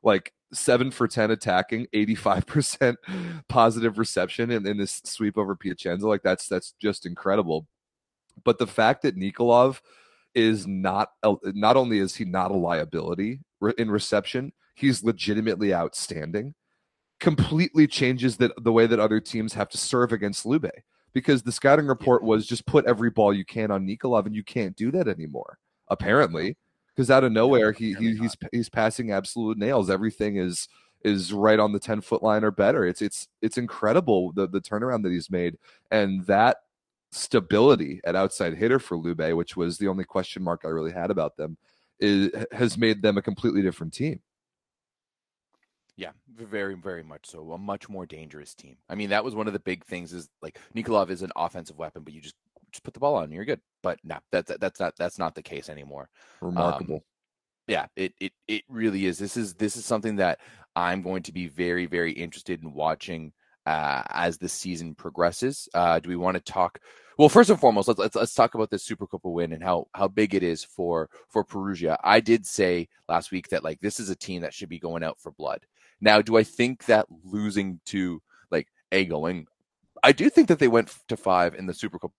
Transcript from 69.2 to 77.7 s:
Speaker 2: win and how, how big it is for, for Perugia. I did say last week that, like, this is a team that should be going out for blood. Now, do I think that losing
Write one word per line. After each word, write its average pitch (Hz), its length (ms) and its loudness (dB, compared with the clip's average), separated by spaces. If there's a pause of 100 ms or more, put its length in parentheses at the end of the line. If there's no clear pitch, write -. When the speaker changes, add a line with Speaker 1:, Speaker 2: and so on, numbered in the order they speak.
Speaker 2:
win 85 220 -4
and 80 100 -12
how, 87 320 -2
how 98 140 -2
big 101 260 0
it 95 80 2
is 85 220 -4
for, 85 440 -4 (200)
for 107 160 -2
Perugia. 90 580 -4
I 104 160 6
did 113 260 2
say 90 440 -2 (200)
last 85 220 -2
week 92 200 -8
that, 80 120 -2
like, 78 180 -8
this 104 200 -6
is 98 100 -8
a 90 60 -6
team 90 260 -10
that 76 100 -10
should - 160 -16
be 82 120 -14
going 82 240 -8
out - 160 -8
for - 100 -16
blood. 73 300 -8 (400)
Now, 107 200 6
do 110 160 0
I 113 60 6
think 120 440 -4
that 107 200 4 (180)
losing 98 640 -4